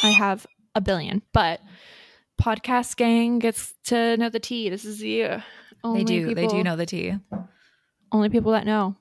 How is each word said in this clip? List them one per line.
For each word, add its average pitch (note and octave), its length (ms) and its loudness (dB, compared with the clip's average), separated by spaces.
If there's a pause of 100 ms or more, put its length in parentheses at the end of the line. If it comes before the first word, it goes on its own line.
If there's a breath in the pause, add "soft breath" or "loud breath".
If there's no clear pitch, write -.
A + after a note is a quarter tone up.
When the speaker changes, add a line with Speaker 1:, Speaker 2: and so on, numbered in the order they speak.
Speaker 1:
I G#3+ 80 6
have G3+ 360 2 (280)
a G#3+ 60 2
billion, F#3+ 420 -2 (100)
but E3+ 280 2 (800 loud breath)
podcast A#3+ 560 -2
gang A#3 420 4
gets A3+ 360 -2 (100)
to A#3 320 2
know A3+ 120 0
the A3+ 120 -4
tea. A#3 280 -6
This G3 160 -6
is G#3+ 140 -12
the, A3 260 -2
uh, G#3+ 160 -4 (440 loud breath)
only A3+ 160 0
Speaker 2:
They A3 40 2
do. F3 300 0
They E3+ 80 -2
do A3 60 2
Speaker 1:
people, G3 160 0
Speaker 2:
know E3+ 120 0
the E3+ 100 -2
tea. F3+ 280 -6 (1000 loud breath)
Speaker 1:
only G#3+ 160 4
people A3 240 2
that A3 140 0
know. G#3 340 0